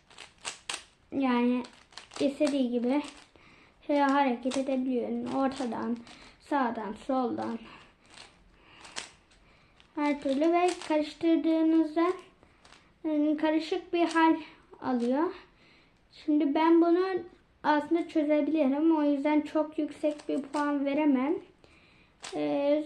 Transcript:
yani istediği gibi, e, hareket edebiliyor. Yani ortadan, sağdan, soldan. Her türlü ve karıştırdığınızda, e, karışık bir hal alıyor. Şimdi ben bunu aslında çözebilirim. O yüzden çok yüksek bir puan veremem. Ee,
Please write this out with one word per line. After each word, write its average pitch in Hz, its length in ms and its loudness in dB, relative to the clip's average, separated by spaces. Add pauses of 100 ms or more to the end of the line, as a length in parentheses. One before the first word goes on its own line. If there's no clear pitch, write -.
(1120)
yani 247 500 0 (580)
istediği 277 500 0
gibi, 247 320 0 (840)
e, 294 100 2
hareket 269 600 0
edebiliyor. 262 500 -2
Yani 240 280 -6
ortadan, 240 600 -4 (440)
sağdan, 233 540 -4 (120)
soldan. 226 520 -2 (2250)
Her 294 260 -2
türlü 285 320 0
ve 349 180 2 (180)
karıştırdığınızda, 320 1160 2 (1000)
e, 302 320 0
karışık 311 560 -2
bir 339 120 2
hal 330 320 4 (460)
alıyor. 262 520 -2 (800)
Şimdi 294 420 0
ben 330 260 6
bunu 339 260 4 (560)
aslında 302 460 0
çözebilirim. 302 880 2
O 302 60 0
yüzden 294 380 2
çok 302 380 -2
yüksek 294 500 -4
bir 294 140 -4
puan 294 420 -2
veremem. 277 500 2 (1000)
Ee, 294 520 0